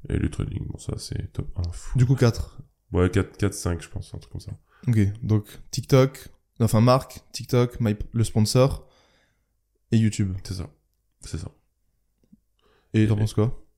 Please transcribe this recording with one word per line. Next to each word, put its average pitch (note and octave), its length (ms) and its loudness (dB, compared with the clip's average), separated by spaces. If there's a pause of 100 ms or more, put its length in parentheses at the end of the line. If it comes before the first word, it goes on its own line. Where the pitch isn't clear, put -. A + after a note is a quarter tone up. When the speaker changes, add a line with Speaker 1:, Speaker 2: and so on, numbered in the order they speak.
Speaker 1:
Et - 100 -2
le - 100 0
trading, - 400 -6
bon, - 100 -10
ça, - 180 -8
c'est - 360 -10
top - 240 -8
un F2 160 -4
fou. - 260 -6
Speaker 2:
Du B2 80 4
coup, C3+ 80 4
quatre. - 460 0 (320)
Speaker 1:
Ouais, F2+ 180 2
quatre, - 260 -2
quatre, G2 180 -2
cinq, E2+ 280 -6
je - 60 -20
pense, - 260 -12
un - 40 -12
truc - 140 -20
comme - 80 -10
ça. - 120 -16 (360)
Speaker 2:
Ok, A2+ 100 4 (240)
donc G#2 240 2 (240)
TikTok, C3+ 580 2 (320)
enfin A2 200 4
Marc, B2 400 4 (120)
TikTok, A#2+ 480 -2
My, G#2+ 140 0 (180)
le A2+ 120 2
sponsor, B2+ 640 2 (1040)
et A2+ 60 4
YouTube. G#2+ 340 0 (120)
Speaker 1:
C'est G2 100 -10
ça. F2 160 -10 (500)
C'est - 180 -10
ça. - 100 -10 (1500)
Speaker 2:
Et G#2+ 120 4
t'en G#2+ 100 2
Speaker 1:
Et - 40 -4
Speaker 2:
penses G#2+ 140 -2
quoi ? A2 300 0 (140)